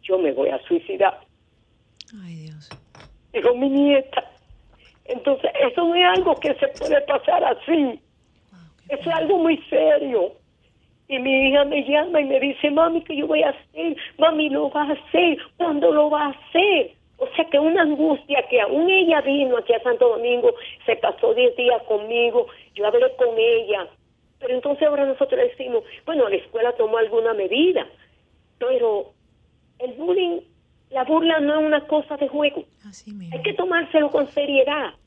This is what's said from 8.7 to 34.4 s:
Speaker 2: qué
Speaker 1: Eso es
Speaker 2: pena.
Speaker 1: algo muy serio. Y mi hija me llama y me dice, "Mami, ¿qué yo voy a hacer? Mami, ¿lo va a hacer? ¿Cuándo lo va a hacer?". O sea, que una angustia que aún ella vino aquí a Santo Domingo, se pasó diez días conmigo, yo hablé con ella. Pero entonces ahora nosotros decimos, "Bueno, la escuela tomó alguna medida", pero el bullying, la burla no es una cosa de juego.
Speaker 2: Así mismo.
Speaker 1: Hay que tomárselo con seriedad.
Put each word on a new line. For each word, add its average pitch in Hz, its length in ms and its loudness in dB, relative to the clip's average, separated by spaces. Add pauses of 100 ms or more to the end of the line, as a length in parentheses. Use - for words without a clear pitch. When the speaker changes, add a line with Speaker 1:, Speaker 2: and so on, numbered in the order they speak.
Speaker 2:
qué 285 80 -6
Speaker 1:
Eso - 0 -
es 277 60 -8
Speaker 2:
pena. 330 160 -2
Speaker 1:
algo 320 220 2
muy 330 180 2 (140)
serio. 277 600 2 (760)
Y 269 100 -4
mi 269 300 2
hija 285 160 4
me 285 240 -2
llama 302 320 2
y 285 40 0
me 269 160 0
dice, 285 300 -2
"Mami, 330 320 2
¿qué 320 140 -10
yo 294 100 -4
voy 302 160 0
a 285 80 2
hacer? 320 460 -8 (220)
Mami, 311 320 2
¿lo 277 200 -2
va 294 140 -2
a 285 80 -2
hacer? 330 460 0 (180)
¿Cuándo 339 340 2
lo 302 200 4
va 294 160 0
a 285 40 -4
hacer?". 330 640 0 (220)
O 494 180 -4
sea, 330 160 0
que 285 80 4
una 320 240 2
angustia 294 640 0
que 247 120 2
aún 294 280 0
ella 339 340 4
vino 277 360 0
aquí 233 140 0
a 226 100 0
Santo 247 260 2
Domingo, 240 460 0 (320)
se 226 100 2
pasó - 380 0
diez 247 220 2
días 240 320 0
conmigo, 226 580 0 (280)
yo 202 120 -4
hablé 240 200 2 (100)
con 233 200 0
ella. 226 520 0 (500)
Pero 254 160 -6
entonces 285 320 -2
ahora 285 180 0
nosotros 269 360 -2
decimos, 247 420 -2 (240)
"Bueno, 294 220 0
la 196 80 -2
escuela 233 400 -2
tomó 226 220 0
alguna 226 360 0
medida", 220 520 0 (720)
pero 240 540 -2 (680)
el 247 140 -8
bullying, 349 460 -2 (500)
la 262 140 -4
burla 320 360 2
no 294 200 0
es 311 60 0
una 294 220 0
cosa 302 300 -2
de 285 100 -2
juego. 285 360 -4 (220)
Speaker 2:
Así 208 260 -20
mismo. 185 240 -14
Speaker 1:
Hay 262 60 -10
que 415 120 -10
tomárselo 330 560 -2
con 285 200 -2
seriedad. 285 640 -2 (120)